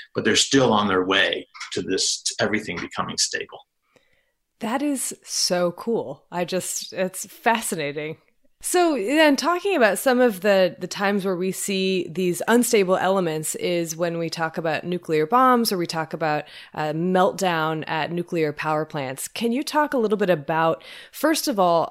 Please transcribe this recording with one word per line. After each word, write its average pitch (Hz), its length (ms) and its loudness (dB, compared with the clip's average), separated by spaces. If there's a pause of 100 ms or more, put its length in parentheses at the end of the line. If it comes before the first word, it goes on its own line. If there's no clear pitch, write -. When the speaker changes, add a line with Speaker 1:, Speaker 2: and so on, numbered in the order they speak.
(140)
Speaker 1:
but 104 100 -4
they're 110 120 2
still 131 360 4
on 104 160 4
their 92 160 2
way 95 420 0 (280)
to - 80 -4
this, 90 420 -2
to - 160 -4
everything 92 380 -2
becoming - 400 -8
stable. - 420 -4 (1000)
Speaker 2:
That 233 220 -4
is 285 320 -4 (100)
so 175 500 0
cool. 165 580 -4
I 175 140 -2
just, - 480 -6
it's 185 320 -4
fascinating. 156 920 -4 (440)
So 339 340 2
then 277 420 4
talking 349 400 0
about 208 220 4
some 247 200 2
of 226 220 2
the, 190 360 4
the 180 80 -10
times 196 380 -2
where 190 140 -2
we 185 160 -2
see 190 560 -2
these 175 360 -2
unstable 202 520 4
elements 170 580 0
is 170 400 -2
when 170 220 -2
we 165 120 -4
talk 160 280 -6
about 160 260 -2
nuclear 165 420 0
bombs 240 460 4
or 196 60 -2
we 170 100 -2
talk 160 240 -4
about, 156 320 -2 (300)
uh, 156 180 -2
meltdown 170 960 2
at 156 240 -2
nuclear 170 400 -2
power 156 320 -2
plants. 139 460 -8
Can 233 240 -4
you 277 100 -2
talk 294 300 0
a 277 40 0
little 214 200 2
bit 196 120 0
about, 165 540 2 (300)
first - 340 0
of 247 100 0
all, 170 340 4